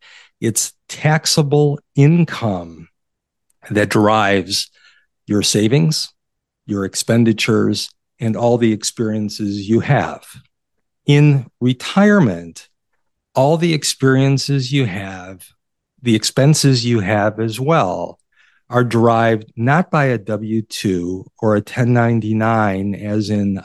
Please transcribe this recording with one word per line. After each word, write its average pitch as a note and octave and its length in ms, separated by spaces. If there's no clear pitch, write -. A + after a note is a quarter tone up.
it's - 320
taxable D3 920
income G#2 920
that G#2 200
drives G2+ 800
your G#2 160
savings, C3 720
your G2+ 200
expenditures, G#2+ 1040
and A2 180
all A#2+ 200
the A2+ 140
experiences G#2 960
you A2+ 140
have. F2 440
In D3 420
retirement, B2+ 1080
all C#3+ 220
the E3 160
experiences C3+ 1000
you C#3 140
have, F#2+ 600
the A#2+ 140
expenses C3+ 720
you A#2 160
have G#2 400
as A2+ 180
well, G#2 600
are B2 160
derived A2+ 720
not C#3 340
by D3 140
a B2 120
W G#2+ 440
two F#2 640
or G#2+ 180
a G#2 40
ten B2 300
ninety-nine, A2 1040
as G#2 340
in G2+ 360